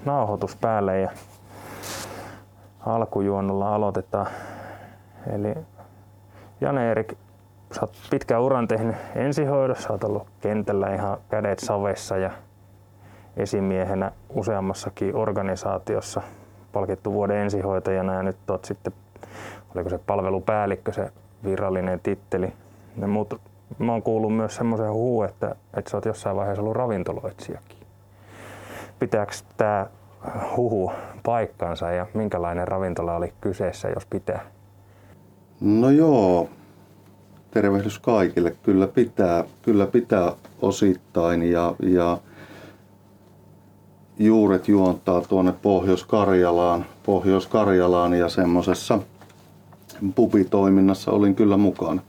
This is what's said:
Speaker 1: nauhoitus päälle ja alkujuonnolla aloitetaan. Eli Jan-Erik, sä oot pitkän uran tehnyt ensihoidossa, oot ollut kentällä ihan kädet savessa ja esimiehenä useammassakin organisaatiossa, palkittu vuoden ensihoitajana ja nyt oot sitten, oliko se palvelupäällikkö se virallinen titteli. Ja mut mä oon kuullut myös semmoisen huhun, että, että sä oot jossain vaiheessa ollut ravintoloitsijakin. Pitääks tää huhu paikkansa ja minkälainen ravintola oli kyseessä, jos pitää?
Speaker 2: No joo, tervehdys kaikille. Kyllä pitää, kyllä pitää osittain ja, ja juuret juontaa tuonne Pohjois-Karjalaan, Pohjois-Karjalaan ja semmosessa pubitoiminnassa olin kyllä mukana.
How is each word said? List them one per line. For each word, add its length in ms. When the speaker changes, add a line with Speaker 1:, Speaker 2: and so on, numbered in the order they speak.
Speaker 1:
nauhoitus 520
päälle 440
ja 100
alkujuonnolla 920
aloitetaan. 520
Eli 220
Jan-Erik, 540
sä 80
oot 120
pitkän 320
uran 260
tehnyt 280
ensihoidossa, 760
oot 120
ollut 220
kentällä 540
ihan 240
kädet 280
savessa 580
ja 140
esimiehenä 760
useammassakin 880
organisaatiossa, 1040
palkittu 400
vuoden 240
ensihoitajana 760
ja 80
nyt 280
oot 140
sitten, 280
oliko 160
se 80
palvelupäällikkö 920
se 200
virallinen 560
titteli. 520
Ja 60
mut 340
mä 140
oon 100
kuullut 340
myös 200
semmoisen 360
huhun, 320
että, 300
että 140
sä 60
oot 80
jossain 320
vaiheessa 260
ollut 140
ravintoloitsijakin. 1000
Pitääks 460
tää 300
huhu 360
paikkansa 680
ja 240
minkälainen 540
ravintola 480
oli 240
kyseessä, 480
jos 180
pitää? 340
Speaker 2:
No 300
joo, 580
tervehdys 480
kaikille. 640
Kyllä 240
pitää, 580
kyllä 240
pitää 460
osittain 800
ja, 400
ja 360
juuret 500
juontaa 520
tuonne 320
Pohjois-Karjalaan, 1200
Pohjois-Karjalaan 1080
ja 140
semmosessa 720
pubitoiminnassa 960
olin 240
kyllä 220
mukana. 520